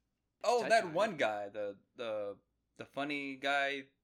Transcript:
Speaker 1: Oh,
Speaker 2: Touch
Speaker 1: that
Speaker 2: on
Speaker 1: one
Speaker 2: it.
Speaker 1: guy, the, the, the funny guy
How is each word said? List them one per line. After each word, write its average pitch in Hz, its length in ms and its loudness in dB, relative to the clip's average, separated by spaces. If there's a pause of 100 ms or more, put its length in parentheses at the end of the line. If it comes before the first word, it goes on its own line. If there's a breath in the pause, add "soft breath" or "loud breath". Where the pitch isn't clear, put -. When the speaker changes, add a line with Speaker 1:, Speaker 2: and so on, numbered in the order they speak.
(440)
Speaker 1:
Oh, 233 180 4
Speaker 2:
Touch - 80 -2
Speaker 1:
that 220 140 6
Speaker 2:
on 170 80 -6
Speaker 1:
one 208 200 2
Speaker 2:
it. 151 60 -6
Speaker 1:
guy, 107 340 0
the, 101 240 -6 (200)
the, 107 400 -4 (420)
the 113 60 -12
funny 139 560 -6
guy 139 420 0 (220)